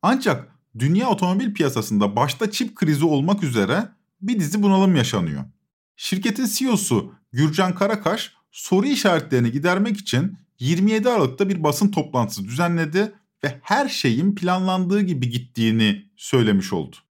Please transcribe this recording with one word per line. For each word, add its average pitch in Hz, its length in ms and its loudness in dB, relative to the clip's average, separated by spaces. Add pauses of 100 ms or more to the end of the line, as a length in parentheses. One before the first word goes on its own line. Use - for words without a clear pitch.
Ancak 214 540 0 (240)
dünya 180 300 2
otomobil 196 440 0
piyasasında 107 640 0
başta 147 360 0
çip - 240 -6
krizi 156 300 0
olmak 165 380 0
üzere 123 460 0 (320)
bir 208 180 -2
dizi 180 240 0
bunalım 190 320 4
yaşanıyor. 87 480 0 (520)
Şirketin 220 500 -4
C 233 200 -2
E 262 40 0
O'su 127 440 -2 (180)
Gürcan 160 440 0
Karakaş 202 580 -2 (180)
soru 202 360 0
işaretlerini 160 640 2
gidermek 185 460 0
için 151 400 -4 (220)
yirmi 170 320 2
yedi 220 180 2
Aralık'ta 190 400 0
bir 175 140 -2
basın 151 280 2
toplantısı 123 540 -2
düzenledi 170 680 -2 (300)
ve 131 180 -4
her 269 280 0
şeyin 156 460 0
planlandığı 185 680 0
gibi 143 280 -2
gittiğini 113 760 0 (120)
söylemiş 107 560 2
oldu. 76 220 -6 (160)